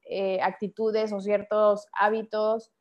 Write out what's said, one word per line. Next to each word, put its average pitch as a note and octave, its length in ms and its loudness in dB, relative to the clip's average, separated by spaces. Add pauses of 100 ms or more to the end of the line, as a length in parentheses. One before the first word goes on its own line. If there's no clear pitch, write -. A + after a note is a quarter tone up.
eh, F#3+ 320 -2
actitudes G#3+ 720 -2
o G3 80 -6
ciertos G#3 720 2
hábitos G#3+ 880 0